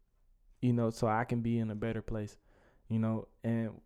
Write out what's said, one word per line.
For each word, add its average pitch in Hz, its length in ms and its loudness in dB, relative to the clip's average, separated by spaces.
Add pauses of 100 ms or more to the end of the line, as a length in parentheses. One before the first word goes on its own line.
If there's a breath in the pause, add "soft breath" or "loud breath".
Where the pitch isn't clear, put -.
(600)
you 123 120 4
know, 117 180 4
so 117 160 0
I 110 180 2
can 120 160 0
be 117 180 0
in 110 120 0
a 107 40 -4
better 110 280 -4
place, 107 340 -6 (520 soft breath)
you 113 100 0
know. 110 280 0 (160)
And 113 280 0 (160)